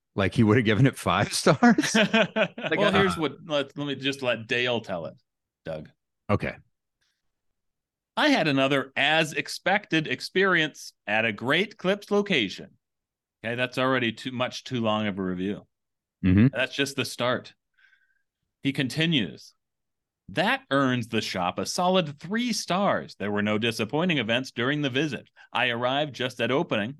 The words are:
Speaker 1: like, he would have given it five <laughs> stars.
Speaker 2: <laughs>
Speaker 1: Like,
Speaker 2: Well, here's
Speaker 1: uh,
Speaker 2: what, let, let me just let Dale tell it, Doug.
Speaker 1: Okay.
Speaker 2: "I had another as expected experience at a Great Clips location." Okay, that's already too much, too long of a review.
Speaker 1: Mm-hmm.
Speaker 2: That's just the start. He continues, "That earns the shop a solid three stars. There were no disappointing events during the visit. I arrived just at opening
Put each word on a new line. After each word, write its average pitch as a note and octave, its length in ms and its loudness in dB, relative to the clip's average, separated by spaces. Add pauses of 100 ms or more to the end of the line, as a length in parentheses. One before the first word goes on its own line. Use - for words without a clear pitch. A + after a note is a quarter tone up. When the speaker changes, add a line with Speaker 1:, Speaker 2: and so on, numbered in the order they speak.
(140)
Speaker 1:
like, G2 200 0
he A#2+ 80 4
would G#2+ 140 6
have A#2+ 100 4
given A2 200 4
it B2 100 2
five F#2+ 360 0
<laughs> - 20 -2
stars. - 680 4
Speaker 2:
<laughs> G3+ 60 4 (640)
Speaker 1:
Like, D#3+ 100 0
Speaker 2:
Well, G3+ 120 2
here's G3 240 2
Speaker 1:
uh, E3+ 40 -6
Speaker 2:
what, C#3 160 -4 (100)
let, C#3+ 320 -4
let C#3+ 80 -4
me C#3 80 -4
just C3+ 260 -4
let A2+ 260 -2
Dale A#2+ 360 0
tell E2+ 240 -8
it, - 80 -14 (500)
Doug. D#2 240 -10 (400)
Speaker 1:
Okay. - 260 -2 (1600)
Speaker 2:
"I C#4 120 2
had A3 200 4
another C3+ 480 2
as D3+ 360 2
expected D#3+ 760 -2
experience E3 840 0 (140)
at A2 180 2
a A2+ 80 0
Great C#3+ 460 -2
Clips G3+ 320 -2
location." F3 600 0 (720)
Okay, A#2 120 -4
that's B2 240 -4
already B2+ 340 2
too A#2+ 200 -10
much, B2 320 -4
too B2+ 180 -4
long G#2+ 240 0
of G2 120 -4
a G2 40 -2
review. F#2 440 -4 (560)
Speaker 1:
Mm-hmm. G2 300 6
Speaker 2:
That's B2+ 220 -2
just C#3 220 -2
the A#2+ 100 -2
start. - 480 -4 (1080)
He C3+ 120 0
continues, C#3 800 -2 (720)
"That C4 420 0
earns B2+ 380 0
the A2 140 0
shop F2+ 360 -2
a G2 60 -2
solid F3+ 560 0
three A3 320 -4
stars. F3 680 -2
There - 140 -4
were G#2 100 0
no G#2+ 140 2
disappointing B2 640 0
events A#2+ 320 -2
during C#3 320 -2
the C#3 80 0
visit. B2+ 400 -4 (220)
I B2 180 0
arrived B2 440 -2
just A#2+ 280 -4
at A#2 80 2
opening C3 500 -2